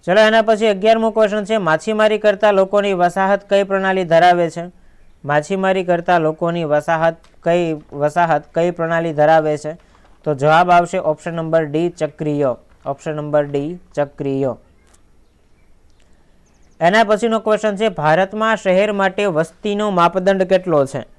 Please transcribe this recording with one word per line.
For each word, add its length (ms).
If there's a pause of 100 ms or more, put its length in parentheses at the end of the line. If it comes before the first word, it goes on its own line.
ચલો, 160
એના 200
પછી 260
અગિયારમો 440
ક્વેશ્ચન 320
છે, 140
માછીમારી 600
કરતા 340
લોકોની 420
વસાહત 560
કઈ 140
પ્રણાલી 400
ધરાવે 460
છે? 220 (540)
માછીમારી 580
કરતા 360
લોકોની 440
વસાહત 520 (280)
કઈ, 300 (200)
વસાહત 500 (120)
કઈ 160
પ્રણાલી 420
ધરાવે 440
છે? 200 (460)
તો 100
જવાબ 380
આવશે 260
ઓપ્શન 360
નંબર 320
ડી, 240
ચક્રીય. 680 (300)
ઓપ્શન 300
નંબર 300
ડી, 340 (160)
ચક્રીય. 600 (2250)
એના 220
પછીનો 360
ક્વેશ્ચન 360
છે, 140
ભારતમાં 680
શહેર 360
માટે 340
વસ્તીનો 640
માપદંડ 540
કેટલો 420
છે? 200 (140)